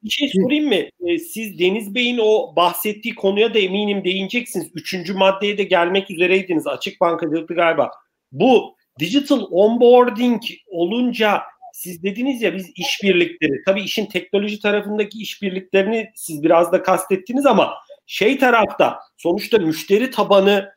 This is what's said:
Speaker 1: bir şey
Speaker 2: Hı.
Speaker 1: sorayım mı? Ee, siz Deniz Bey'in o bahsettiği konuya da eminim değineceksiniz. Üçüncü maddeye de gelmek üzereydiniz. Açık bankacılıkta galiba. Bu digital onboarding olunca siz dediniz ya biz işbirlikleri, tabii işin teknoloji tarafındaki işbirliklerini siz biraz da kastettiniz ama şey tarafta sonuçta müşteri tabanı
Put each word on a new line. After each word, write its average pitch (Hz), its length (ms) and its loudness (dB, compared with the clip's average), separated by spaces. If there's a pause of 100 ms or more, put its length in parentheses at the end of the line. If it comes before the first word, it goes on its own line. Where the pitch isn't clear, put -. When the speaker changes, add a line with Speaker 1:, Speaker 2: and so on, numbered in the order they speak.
Speaker 1:
bir 208 60 -8
şey 277 180 -2
Speaker 2:
Hı. 190 140 2
Speaker 1:
sorayım 294 260 0
mı? 226 60 2
Ee, 175 440 -2
siz 196 400 -12
Deniz 196 360 -2
Bey'in 247 280 -2
o 214 340 2
bahsettiği 214 580 0
konuya 208 400 0
da 220 40 4
eminim 196 460 -2
değineceksiniz. 190 720 -4
Üçüncü 175 400 -8
maddeye 196 440 0
de 208 40 -2
gelmek 185 480 0
üzereydiniz. 180 560 0
Açık - 340 -8
bankacılıkta 165 540 -2
galiba. 160 360 2 (420)
Bu 226 420 2 (240)
digital 220 520 0
onboarding 240 920 4 (240)
olunca 208 760 0 (320)
siz 175 300 -14
dediniz 233 400 -4
ya 180 120 0
biz 185 120 -10 (100)
işbirlikleri, 170 760 -2 (140)
tabii 196 160 0
işin 202 240 -4
teknoloji 202 540 -4
tarafındaki 208 580 -4
işbirliklerini 196 960 -2
siz 151 280 -10
biraz 170 300 2
da 180 100 2
kastettiniz 190 640 -2
ama 208 240 2 (360)
şey 247 320 0
tarafta 220 600 2 (180)
sonuçta 202 420 0
müşteri 196 520 0
tabanı 196 680 2